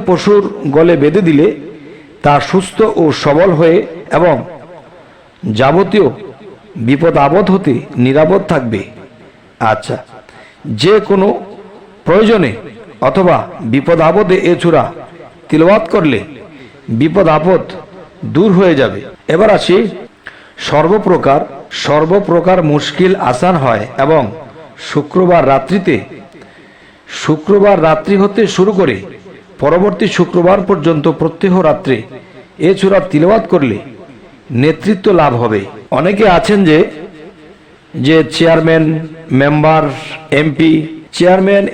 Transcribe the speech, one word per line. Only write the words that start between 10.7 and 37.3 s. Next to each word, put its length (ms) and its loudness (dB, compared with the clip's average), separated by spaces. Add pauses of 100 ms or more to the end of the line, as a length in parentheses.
যে 180 4
কোনো 260 0 (760)
প্রয়োজনে 480 2 (480)
অথবা 360 2 (360)
বিপদ 280 0
আপদে 360 2 (140)
এ 100 4
সূরা 240 2 (640)
তিলাওয়াত 360 2 (100)
করলে 240 0 (720)
বিপদ 400 0
আপদ 340 2 (600)
দূর 280 0
হয়ে 280 4
যাবে। 200 -2 (280)
এবার 220 2
আসি, 260 2 (920)
সর্বপ্রকার, 720 2 (440)
সর্বপ্রকার 800 2
মুশকিল 480 0 (180)
আসান 260 0
হয় 280 0 (140)
এবং 240 2 (680)
শুক্রবার 600 0
রাত্রিতে, 480 0 (1300)
শুক্রবার 600 2
রাত্রি 340 0
হতে 260 0 (140)
শুরু 160 2
করে 240 0 (640)
পরবর্তী 500 0
শুক্রবার 500 2 (100)
পর্যন্ত 360 0 (160)
প্রত্যহ 400 -2
রাত্রে 360 0 (640)
এ 120 0 (100)
সূরা 180 2 (120)
তিলাওয়াত 420 2
করলে 240 0 (840)
নেতৃত্ব 500 0
লাভ 200 2 (100)
হবে। 180 0 (300)
অনেকে 380 0
আছেন 360 2
যে, 140 4 (1160)